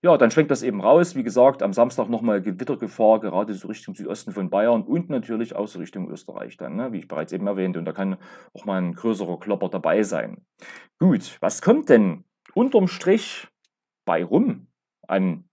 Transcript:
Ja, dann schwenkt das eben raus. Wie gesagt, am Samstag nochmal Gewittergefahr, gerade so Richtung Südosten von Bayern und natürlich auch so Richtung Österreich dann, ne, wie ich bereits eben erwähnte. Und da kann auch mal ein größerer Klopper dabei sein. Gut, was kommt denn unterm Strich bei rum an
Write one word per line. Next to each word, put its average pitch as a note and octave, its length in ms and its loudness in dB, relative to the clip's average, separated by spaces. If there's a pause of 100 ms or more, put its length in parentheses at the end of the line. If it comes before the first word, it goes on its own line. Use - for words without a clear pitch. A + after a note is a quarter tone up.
Ja, E3 160 6
dann A#2 120 6
schwenkt D3+ 200 2
das C3 120 0
eben G#2 200 -4
raus. E3 340 4
Wie B2+ 60 -4
gesagt, B2 400 4
am G2+ 100 -2
Samstag A#2+ 380 0
nochmal G#2+ 320 0
Gewittergefahr, A2 800 0
gerade G#2 340 -4
so - 140 -14
Richtung - 260 -12
Südosten G2+ 380 -10
von F#2 180 -6
Bayern A2 320 2
und F3 260 -4
natürlich A#2 480 -6
auch G#2 100 -4
so F#2 120 -14
Richtung F#2 320 -10
Österreich - 480 -14
dann, D2 180 -10
ne, A#2+ 160 -6
wie F#2+ 60 -8
ich - 100 -14
bereits D#2 240 -8
eben G2 140 -6
erwähnte. F#2+ 320 -2
Und F2 80 -8
da F2+ 60 -6
kann G2 260 -4 (340)
auch - 140 -16
mal F#2+ 160 -2
ein F2 100 -4
größerer F#2 460 -4
Klopper G2 320 -4
dabei F#2 320 0
sein. C2+ 420 -6 (540)
Gut, - 420 0
was - 220 -2
kommt C#4 260 4
denn G#2 360 6 (280)
unterm A3+ 340 2
Strich - 600 -2 (560)
bei E2+ 200 0
rum D3 420 0 (420)
an F#2+ 440 0